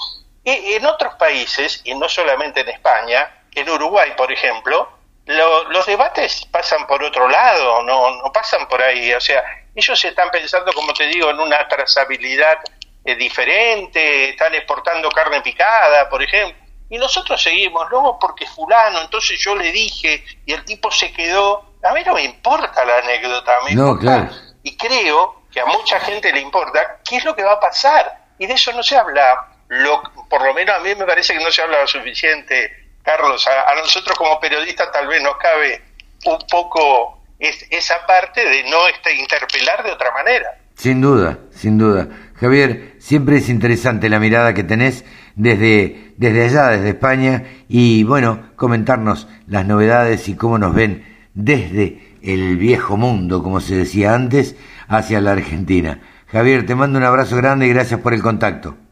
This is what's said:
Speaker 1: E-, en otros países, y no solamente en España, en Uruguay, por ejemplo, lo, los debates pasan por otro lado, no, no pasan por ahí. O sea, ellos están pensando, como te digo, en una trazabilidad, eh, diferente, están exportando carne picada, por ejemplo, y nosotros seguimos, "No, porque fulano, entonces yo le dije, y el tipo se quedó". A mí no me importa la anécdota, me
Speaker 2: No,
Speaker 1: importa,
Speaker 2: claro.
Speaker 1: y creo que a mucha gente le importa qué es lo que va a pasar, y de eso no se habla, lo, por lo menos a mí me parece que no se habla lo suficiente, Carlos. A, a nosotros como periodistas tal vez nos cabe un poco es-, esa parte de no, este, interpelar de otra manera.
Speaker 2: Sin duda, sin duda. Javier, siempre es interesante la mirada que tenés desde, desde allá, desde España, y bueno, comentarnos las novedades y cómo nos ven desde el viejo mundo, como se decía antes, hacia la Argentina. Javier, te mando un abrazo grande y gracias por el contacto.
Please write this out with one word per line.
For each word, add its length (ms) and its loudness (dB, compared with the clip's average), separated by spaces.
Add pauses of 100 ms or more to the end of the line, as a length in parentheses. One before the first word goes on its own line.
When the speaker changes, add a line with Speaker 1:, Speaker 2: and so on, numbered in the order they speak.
(460)
Speaker 1:
E-, 300 -2
en 100 -2
otros 300 -2
países, 680 -2
y 100 -8
no 120 -4
solamente 540 -2
en 80 -8
España, 640 -2 (240)
en 140 -6
Uruguay, 460 0
por 160 -2
ejemplo, 580 -2 (360)
lo, 460 2
los 160 0
debates 640 -2
pasan 360 -2
por 160 -2
otro 240 0
lado, 560 2
no, 380 2
no 100 -6
pasan 360 -2
por 140 -2
ahí. 320 0
O 80 0
sea, 200 0 (340)
ellos 280 0
están 280 -2
pensando, 420 -2
como 200 -4
te 140 -2
digo, 220 0
en 100 -2
una 280 0
trazabilidad, 880 0 (480)
eh, 100 -2
diferente, 1120 -2
están 260 -2
exportando 540 -4
carne 320 -2
picada, 680 2
por 140 -2
ejemplo, 340 -2 (320)
y 80 -12
nosotros 440 -4
seguimos, 500 -2
"No, 280 0
porque 280 -6
fulano, 540 2
entonces 380 -4
yo 160 -2
le 160 -2
dije, 540 -4 (200)
y 80 -8
el 120 -8
tipo 260 -6
se 220 -2
quedó". 500 0 (200)
A 100 2
mí 120 0
no 100 2
me 80 0
importa 600 0
la 140 2
anécdota, 540 -2 (140)
me 100 -2
Speaker 2:
No, 160 4
Speaker 1:
importa, 100 -4
Speaker 2:
claro. 280 2 (340)
Speaker 1:
y 120 -12
creo 760 0
que 100 -4
a 60 -2
mucha 320 -2
gente 340 -4
le 80 -4
importa 560 -2 (100)
qué 100 -6
es 80 -4
lo 100 -2
que 80 -4
va 100 4
a 60 2
pasar, 640 0 (140)
y 80 -6
de 80 -6
eso 180 0
no 80 -6
se 160 0
habla, 500 2 (220)
lo, 320 0 (280)
por 140 0
lo 100 2
menos 220 0
a 40 -4
mí 160 -4
me 100 -6
parece 320 0
que 60 -4
no 80 -2
se 100 0
habla 200 0
lo 60 0
suficiente, 1040 -4 (140)
Carlos. 440 0
A, 240 2
a 40 0
nosotros 420 -2
como 220 0
periodistas 520 -4
tal 160 -2
vez 140 0
nos 160 -2
cabe 440 0 (440)
un 140 0 (120)
poco 720 2 (180)
es-, 320 -6
esa 340 -2
parte 420 2
de 220 2
no, 180 2
este, 280 -2
interpelar 680 -2
de 80 -6
otra 200 -4
manera. 380 -2 (260)
Speaker 2:
Sin 260 0
duda, 360 4 (140)
sin 260 0
duda. 300 2 (320)
Javier, 600 2
siempre 380 2
es 120 0
interesante 600 0
la 100 2
mirada 340 2
que 100 -2
tenés 420 0 (300)
desde, 840 2
desde 280 2
allá, 220 4
desde 220 2
España, 540 0 (240)
y 360 6
bueno, 520 0
comentarnos 720 0 (200)
las 180 -2
novedades 640 2
y 60 -6
cómo 220 0
nos 160 0
ven 320 0 (280)
desde 880 -2
el 340 0
viejo 400 0
mundo, 460 0
como 180 -2
se 140 -4
decía 380 0
antes, 420 0 (320)
hacia 340 0
la 120 2
Argentina. 680 -2 (320)
Javier, 340 2
te 100 -2
mando 220 0
un 80 2
abrazo 300 2
grande 320 2
y 60 4
gracias 260 0
por 140 -2
el 100 0
contacto. 520 -2 (160)